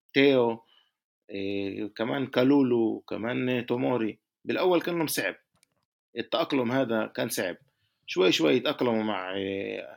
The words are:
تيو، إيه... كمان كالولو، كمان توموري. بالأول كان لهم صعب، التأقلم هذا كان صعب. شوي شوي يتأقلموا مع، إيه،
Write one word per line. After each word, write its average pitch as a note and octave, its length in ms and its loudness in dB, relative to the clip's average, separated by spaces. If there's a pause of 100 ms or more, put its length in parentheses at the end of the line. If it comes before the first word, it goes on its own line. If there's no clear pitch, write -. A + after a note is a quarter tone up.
(140)
تيو، C3 500 4 (640)
إيه... G2 580 -6
كمان B2+ 400 -4
كالولو، B2+ 800 2
كمان B2 580 -4
توموري. B2 540 -2 (260)
بالأول E3 360 2
كان F3 160 -4
لهم D#3+ 100 -2
صعب، G2+ 280 -4 (840)
التأقلم C3+ 540 -2
هذا A#2 360 0
كان B2+ 220 -6
صعب. F#2 280 -4 (480)
شوي F3+ 260 2
شوي D3+ 220 2
يتأقلموا B2 500 0
مع، F#2+ 320 -4
إيه، G2 460 -6 (160)